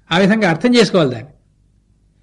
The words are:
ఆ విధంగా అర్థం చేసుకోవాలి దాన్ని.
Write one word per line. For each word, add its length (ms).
ఆ 80
విధంగా 320
అర్థం 240
చేసుకోవాలి 380
దాన్ని. 220